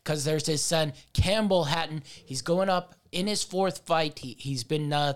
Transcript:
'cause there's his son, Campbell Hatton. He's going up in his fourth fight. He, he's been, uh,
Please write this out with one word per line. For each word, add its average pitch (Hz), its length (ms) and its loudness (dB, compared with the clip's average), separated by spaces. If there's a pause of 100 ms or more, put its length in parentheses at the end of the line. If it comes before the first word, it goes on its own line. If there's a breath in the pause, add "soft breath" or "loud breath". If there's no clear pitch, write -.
'cause 156 220 -2
there's 156 200 0
his 156 180 0
son, 156 300 2 (200 loud breath)
Campbell 190 500 4
Hatton. 151 400 -2 (200 loud breath)
He's 131 200 -8
going 185 260 2
up 180 240 0 (180)
in 180 160 -2
his 208 160 -2
fourth 185 420 -2
fight. 160 340 0
He, 127 180 -12
he's 131 280 -6
been, 151 260 -2
uh, 147 240 2